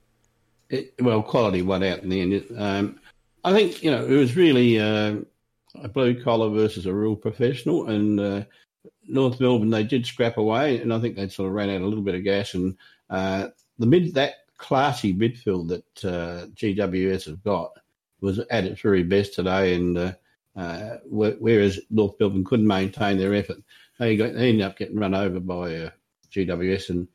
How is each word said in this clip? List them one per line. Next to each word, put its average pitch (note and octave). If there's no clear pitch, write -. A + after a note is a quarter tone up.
It, -
well, A2+
quality G#2
won F#2
out F2+
in F#2+
the F#2
end. F#2+
Um, G#2
I F#3
think, G3+
you D#3+
know, B2
it C3
was C3
really, B2
uh, G#2+
a B2+
blue B2
collar A2+
versus G#2
a F#2
real G#2+
professional, B2+
and, G#2
uh, G2+
North B2+
Melbourne, B2
they A2
did A#2+
scrap A#2
away, A#2
and A#2
I A2+
think A2+
they G2
sort F#2+
of F#2
ran G2+
out F#2+
a F#2
little G#2+
bit F#2+
of F#2
gas. G2+
And, F#2
uh, F#2+
the A#2
mid-, D#3+
that -
classy C3
midfield G2
that, -
uh, F2
G G#2
W F#2+
S F#2
have D#2
got F#2
was G2
at A2
its F#2+
very G2
best G2
today, F#2
and, F2
uh, F2+
uh, F#2
whe-, G#2+
whereas G2+
North G#2+
Melbourne G2
couldn't A2
maintain G2+
their F#2+
effort, F#2+
they A#2
got, A2
they B2
ended A2
up F#2+
getting G2+
run G2
over F#2+
by, F2+
uh, E2
G F#2+
W F2+
S, F#2+
and, F2+